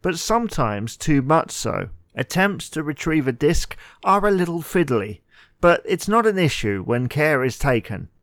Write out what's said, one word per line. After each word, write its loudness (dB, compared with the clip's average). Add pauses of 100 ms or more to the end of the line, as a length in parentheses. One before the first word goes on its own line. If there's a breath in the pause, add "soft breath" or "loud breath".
but -2
sometimes -2
too 2
much 2
so. -6 (240)
Attempts -2
to -6
retrieve -2
a 0
disc 2 (260 loud breath)
are 2
a 4
little 0
fiddly, -2 (400 soft breath)
but 4
it's -4
not 2
an 2
issue 0
when -2
care 2
is -2
taken. -2 (140)